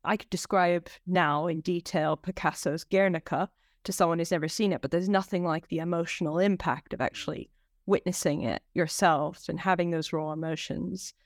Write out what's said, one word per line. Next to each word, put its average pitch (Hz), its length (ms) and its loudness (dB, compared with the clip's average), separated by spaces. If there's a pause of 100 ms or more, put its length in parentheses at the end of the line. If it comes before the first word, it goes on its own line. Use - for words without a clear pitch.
I 214 140 0
could - 140 -8
describe 175 580 2 (180)
now 160 400 2
in 160 140 -2
detail 160 560 0
Picasso's - 680 -2
Guernica 185 680 0 (340)
to 196 80 -4
someone 170 260 4
who's 165 120 -2
never 160 180 2
seen 202 240 0
it, 147 80 -2
but - 100 -4
there's 180 200 0
nothing 190 340 2
like 160 240 -2
the 165 100 -2
emotional 170 600 -2
impact 180 560 2
of - 80 -4
actually - 480 -6 (360)
witnessing 180 560 0
it 113 200 -2 (120)
yourself 160 760 0
and 160 100 -4
having 175 320 0
those 160 220 -4
raw 156 200 -2
emotions, 160 840 -6 (100)